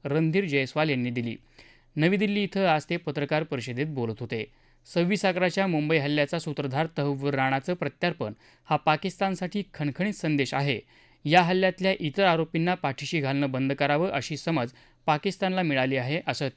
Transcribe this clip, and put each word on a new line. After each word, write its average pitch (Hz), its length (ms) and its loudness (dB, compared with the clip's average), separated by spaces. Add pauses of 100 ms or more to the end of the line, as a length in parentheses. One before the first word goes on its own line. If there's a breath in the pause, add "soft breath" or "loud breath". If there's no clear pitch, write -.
रणधीर 160 400 2
जयस्वाल 143 440 0
यांनी 123 200 0
दिली. 120 260 -4 (600 soft breath)
नवी 175 220 4
दिल्ली 202 260 0
इथं 196 240 -2
आज 156 220 2
ते 170 80 -2
पत्रकार 156 460 -2
परिषदेत 131 440 -4
बोलत 117 320 -4
होते. 113 320 -8 (420 soft breath)
सव्वीस 180 320 2
अकराच्या 185 420 2
मुंबई 156 300 2
हल्ल्याचा 147 420 0
सूत्रधार 143 480 -2 (100)
तहव्वूर 143 360 0
राणाचं 135 400 0
प्रत्यार्पण 160 600 -4 (320 soft breath)
हा 156 100 0
पाकिस्तानसाठी 185 880 -2 (100)
खणखणीत 175 400 -2
संदेश 147 400 0
आहे. 139 260 0 (460 soft breath)
या 165 160 8
हल्ल्यातल्या 185 580 2
इतर 180 240 0
आरोपींना 165 500 2
पाठीशी 151 460 -4
घालणं 139 320 0
बंद 135 220 0
करावं, 147 380 0
अशी 139 260 -4
समज 135 320 -2 (360 soft breath)
पाकिस्तानला 185 560 0
मिळाली 135 340 2
आहे, 131 320 -2
असं 139 300 -2